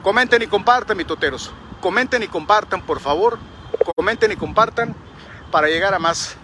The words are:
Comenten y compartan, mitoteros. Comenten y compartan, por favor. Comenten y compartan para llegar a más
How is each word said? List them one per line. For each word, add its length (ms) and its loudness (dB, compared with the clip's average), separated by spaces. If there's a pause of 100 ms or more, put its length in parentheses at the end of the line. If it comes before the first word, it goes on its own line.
Comenten 380 4
y 60 -4
compartan, 480 2
mitoteros. 560 -4 (300)
Comenten 420 0
y 60 -6
compartan, 520 0
por 200 -4
favor. 360 2 (560)
Comenten 380 0
y 60 -6
compartan 580 0 (560)
para 160 2
llegar 260 2
a 60 0
más 440 -2